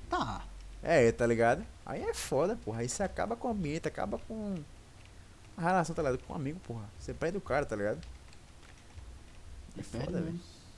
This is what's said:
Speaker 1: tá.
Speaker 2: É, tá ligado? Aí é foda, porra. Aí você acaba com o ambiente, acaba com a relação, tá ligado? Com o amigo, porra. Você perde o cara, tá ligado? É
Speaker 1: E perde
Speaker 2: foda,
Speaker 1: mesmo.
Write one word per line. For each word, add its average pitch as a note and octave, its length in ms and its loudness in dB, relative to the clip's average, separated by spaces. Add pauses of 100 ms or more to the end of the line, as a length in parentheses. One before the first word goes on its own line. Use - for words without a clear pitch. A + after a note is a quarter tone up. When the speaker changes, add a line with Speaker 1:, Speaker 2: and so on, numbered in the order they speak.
Speaker 1:
tá. A#2 360 -2 (380)
Speaker 2:
É, A#2+ 300 8
tá A#2+ 140 4
ligado? A#2 380 6 (220)
Aí C#3+ 160 -6
é A4 120 0
foda, E3+ 500 2
porra. A#2 160 -2
Aí A#2+ 80 0
você - 140 -2
acaba G3+ 340 0
com B3 120 -2
o - 20 2
ambiente, E3 360 0
acaba G3+ 320 -2
com G#3+ 380 -6 (1000)
a E3+ 60 -4
relação, E3 320 4
tá E3 80 2
ligado? C3+ 220 4
Com - 80 -10
o - 40 -4
amigo, D3+ 240 -2
porra. A2 280 -8 (100)
Você - 160 -6
perde E3+ 240 0
o - 20 -6
cara, C#3 240 2
tá A2+ 120 -2
ligado? G#2+ 240 2 (1800)
É G2 40 -8
Speaker 1:
E - 40 -6
perde - 220 -4
Speaker 2:
foda, F3+ 140 -2
Speaker 1:
mesmo. E3 120 -2 (460)